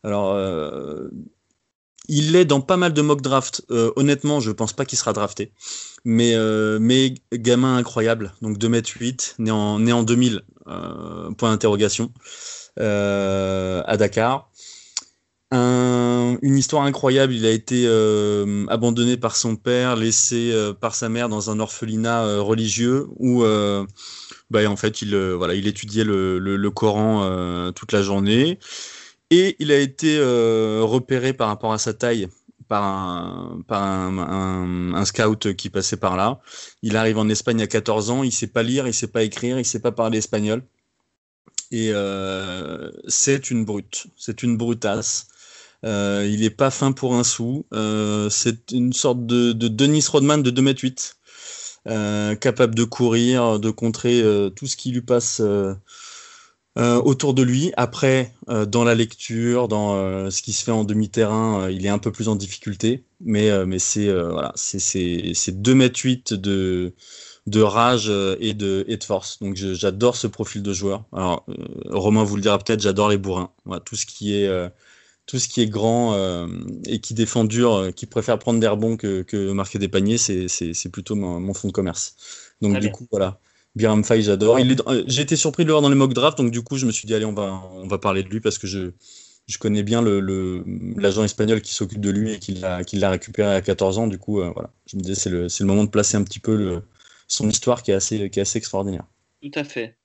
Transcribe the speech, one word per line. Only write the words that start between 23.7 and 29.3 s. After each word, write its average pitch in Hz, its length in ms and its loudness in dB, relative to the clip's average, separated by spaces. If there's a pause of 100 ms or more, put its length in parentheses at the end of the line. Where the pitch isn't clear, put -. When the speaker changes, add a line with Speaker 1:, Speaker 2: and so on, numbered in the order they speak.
Speaker 1:
bah, 107 200 4
en 101 60 0
fait, 107 260 -2
il, 104 120 -2
euh, 92 220 2
voilà, 87 180 0
il 98 140 -2
étudiait 104 360 -2
le, 95 360 0
le, 98 180 -2
le 101 140 0
Coran, 107 520 2
euh, 90 480 -2
toute - 220 -10
la 104 80 4
journée. 104 580 2 (680)
Et 185 300 6